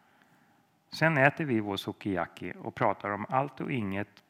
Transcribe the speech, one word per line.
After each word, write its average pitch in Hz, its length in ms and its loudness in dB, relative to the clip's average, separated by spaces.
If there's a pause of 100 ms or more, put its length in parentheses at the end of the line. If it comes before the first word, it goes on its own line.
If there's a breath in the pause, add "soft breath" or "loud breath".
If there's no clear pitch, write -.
(880 soft breath)
Sen 160 280 2
äter 143 280 6
vi 123 140 2
vår 101 180 -2
sukiyaki 95 760 -6 (100)
och - 120 -8
pratar 101 340 0
om 101 200 -4
allt 139 320 -2
och 170 100 -6
inget 104 580 -4